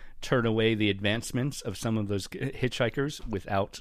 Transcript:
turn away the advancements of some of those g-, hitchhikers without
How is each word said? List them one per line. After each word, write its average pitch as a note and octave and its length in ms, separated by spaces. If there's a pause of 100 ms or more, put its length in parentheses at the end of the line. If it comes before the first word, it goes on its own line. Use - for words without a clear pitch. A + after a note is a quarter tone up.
(200)
turn A#2+ 260
away A2+ 280
the G#2+ 140
advancements A2+ 720
of G2 160
some A2+ 220
of G#2 100
those G2+ 180
g-, - 120
hitchhikers C3+ 880
without G2+ 520